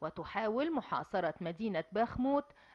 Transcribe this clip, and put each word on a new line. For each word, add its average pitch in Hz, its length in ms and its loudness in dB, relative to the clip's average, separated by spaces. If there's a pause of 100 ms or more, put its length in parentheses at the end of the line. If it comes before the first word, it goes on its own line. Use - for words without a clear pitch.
وتحاول 214 720 -2
محاصرة 170 680 0
مدينة 165 520 -2
باخموت 254 520 2 (300)